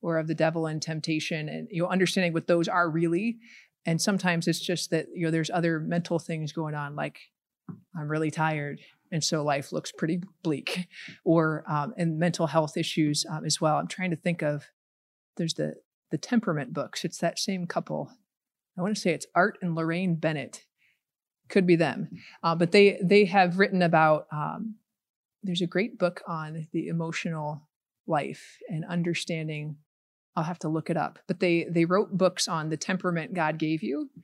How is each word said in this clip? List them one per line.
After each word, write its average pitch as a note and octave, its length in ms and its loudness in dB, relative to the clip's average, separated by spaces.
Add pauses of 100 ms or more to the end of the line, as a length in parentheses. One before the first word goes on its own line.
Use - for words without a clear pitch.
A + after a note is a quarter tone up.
or E3 160 -2
of D#3+ 100 -2
the E3 80 -2
devil D#3+ 300 0
and D#3 160 -4
temptation, D#3 680 -4
and, D#3+ 220 -8
you E3+ 120 0
know, F3+ 60 2
understanding F3+ 440 2
what D#3+ 140 -2
those E3+ 200 4
are F3 220 2
really. E3+ 480 0 (480)
And E3 160 0
sometimes F3+ 480 2
it's D#3+ 100 0
just - 300 -4
that, D#3+ 240 0
you F3 120 -2
know, E3 60 0
there's D#3+ 180 0
other E3 300 0
mental E3+ 400 -2
things D#3 320 -6
going D#3 240 -6
on, D3 200 -8
like, D3 240 -6 (800)
"I'm D3+ 120 -6
really D#3 220 0
tired, D#3 480 -2 (340)
and D#3 100 -2
so D#3 200 0
life D3 280 -2
looks D#3 220 -6
pretty F3 280 -2 (220)
bleak," E3+ 440 -4 (360)
or, D#3+ 440 4
um, D3 300 -2
and E3 220 0
mental E3+ 280 2
health D3+ 300 0
issues, D3+ 520 0
um, D#3 160 -8
as D3+ 160 -2
well. D3+ 160 2
I'm E3+ 100 -2
trying F#3 240 -6
to D#3 60 -2
think E3+ 260 -2
of, D3 220 -2 (720)
there's E3 160 -2
the D#3 220 -4 (360)
the D#3+ 60 -2
temperament D#3+ 560 -2
books. C#3 300 -6
It's F3 160 -8
that - 200 -2
same F#3 280 -4
couple. - 440 -6 (680)
I F3 40 -6
wanna G#3 140 0
say F#3+ 160 0
it's C#3+ 140 -4 (100)
Art F#3 260 4
and E3+ 140 -2
Lorraine E3 400 0
Bennett. D#3 500 -4 (840)
Could F#3+ 160 4
be F3 120 8
them. D#3+ 320 0 (340)
Uh, E3+ 120 2
but E3+ 160 2
they, G3+ 300 8
they G3+ 240 8
have F3+ 320 4
written F#3+ 240 4
about, D#3+ 520 6
um, E3+ 420 -6 (680)
there's F3 180 -2
a E3+ 60 0
great G3+ 300 -2
book F3 300 0
on D#3 460 -8
the D#3+ 160 -2
emotional D#3+ 800 -4 (360)
life C#3+ 520 -4 (120)
and D#3+ 160 -4
understanding. D#3+ 920 -4 (580)
I'll E3 80 0
have F3 160 -6
to E3 100 -6
look D#3+ 200 -4
it E3 80 0
up. - 300 -4
But F3 120 -4
they, E3+ 300 2
they E3 160 4
wrote F#3+ 320 2
books F3+ 320 2
on D#3 200 -2
the D#3 80 -2
temperament F3+ 560 -2
God D#3+ 240 0
gave D#3 240 -2
you, C4+ 280 -4 (140)